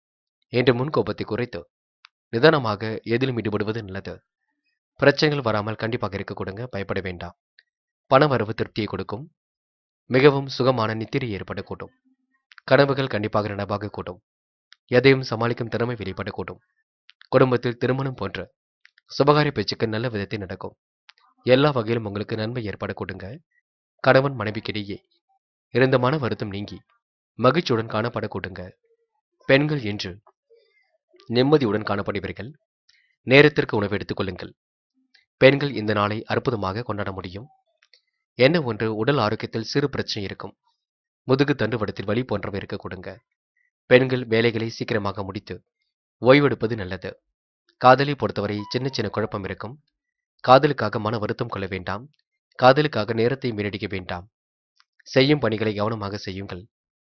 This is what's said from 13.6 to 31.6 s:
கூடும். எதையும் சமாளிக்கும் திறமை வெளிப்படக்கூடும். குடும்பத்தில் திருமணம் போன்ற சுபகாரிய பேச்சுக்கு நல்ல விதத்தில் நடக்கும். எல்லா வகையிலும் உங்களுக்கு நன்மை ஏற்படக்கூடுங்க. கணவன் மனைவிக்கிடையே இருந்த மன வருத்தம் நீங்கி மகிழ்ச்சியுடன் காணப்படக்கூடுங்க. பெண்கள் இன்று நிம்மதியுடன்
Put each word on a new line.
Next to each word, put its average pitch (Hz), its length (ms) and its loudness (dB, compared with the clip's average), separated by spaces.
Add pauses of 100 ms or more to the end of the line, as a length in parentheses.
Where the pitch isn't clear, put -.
கூடும். 92 300 -12 (720)
எதையும் 131 380 4
சமாளிக்கும் 117 440 -4
திறமை 117 240 -4
வெளிப்படக்கூடும். 95 640 -10 (680)
குடும்பத்தில் 123 500 2
திருமணம் 131 400 -2
போன்ற 95 200 -8 (720)
சுபகாரிய 147 420 4
பேச்சுக்கு 104 360 -4
நல்ல 110 200 -4
விதத்தில் 104 360 -6
நடக்கும். 95 300 -12 (720)
எல்லா 131 240 6
வகையிலும் 117 380 -2
உங்களுக்கு 101 280 -6
நன்மை 113 300 -6
ஏற்படக்கூடுங்க. 95 600 -8 (800)
கணவன் 135 340 4
மனைவிக்கிடையே 104 600 -6 (760)
இருந்த 131 240 4
மன 123 180 2
வருத்தம் 107 380 -4
நீங்கி 101 240 -10 (600)
மகிழ்ச்சியுடன் 120 540 2
காணப்படக்கூடுங்க. 104 720 -6 (840)
பெண்கள் 143 340 4
இன்று 101 300 -6 (1160)
நிம்மதியுடன் 120 600 2